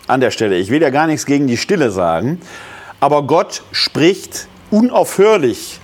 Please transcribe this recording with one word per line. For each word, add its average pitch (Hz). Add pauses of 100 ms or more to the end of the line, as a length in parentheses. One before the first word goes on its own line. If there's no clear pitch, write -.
an 131
der 120
Stelle, 101
ich 95
will 147
ja 143
gar 147
nichts 151
gegen 143
die 120
Stille 151
sagen, 92 (600)
aber 147
Gott 160 (100)
spricht - (220)
unaufhörlich, 208